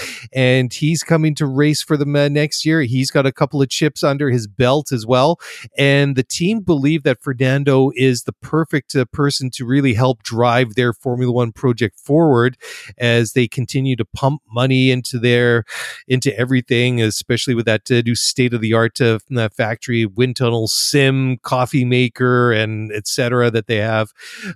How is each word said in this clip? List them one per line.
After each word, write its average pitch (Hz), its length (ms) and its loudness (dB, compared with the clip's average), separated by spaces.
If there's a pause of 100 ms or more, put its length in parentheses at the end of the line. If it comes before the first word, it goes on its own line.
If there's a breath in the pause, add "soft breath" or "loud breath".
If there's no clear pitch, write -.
(320 loud breath)
and 127 400 2
he's 156 300 -2
coming 156 320 2
to 151 100 -2
race 147 380 0
for 156 140 0
them, 143 180 -2
uh, 143 140 2
next 147 360 -2
year. 160 180 2
He's 131 280 -2
got 139 160 2
a 135 60 0
couple 143 280 -2
of 135 80 2
chips - 360 -2
under 139 260 0
his 117 160 0
belt 131 460 0
as 113 120 -4
well, 127 360 2 (360 loud breath)
and 139 380 2
the 127 80 0
team 202 380 -2
believe 156 420 0
that 135 180 0
Fernando 135 760 2
is 127 260 0
the - 100 -8
perfect, - 600 -4
uh, 131 120 0
person 143 480 -4
to 127 120 -8
really 135 280 2
help 127 280 0
drive 117 540 0
their 123 160 2
Formula 123 400 -2
One 117 180 0
project 120 480 -2
forward 135 580 2 (400 loud breath)
as 117 360 0
they 123 160 0
continue 131 480 -2
to 113 80 -4
pump - 380 -4 (100)
money 131 400 2
into 127 260 -4
their, 120 460 2 (420 loud breath)
into 127 320 0
everything, 123 640 0
especially 113 540 -2
with 117 100 -2
that, 110 240 -2
uh, 120 120 4
new 117 120 0
state-of-the-art, 113 840 0
uh, 117 160 4
f-, 123 200 -10
uh, 113 120 -2
factory, 113 580 -4
wind 117 300 -2
tunnel, 117 320 0
sim, 135 720 0
coffee 127 460 -2
maker, 123 680 2
and 107 400 -2
et 104 160 -8
cetera 120 420 0
that 110 160 -2
they 113 120 -2
have. 110 340 -2 (440 loud breath)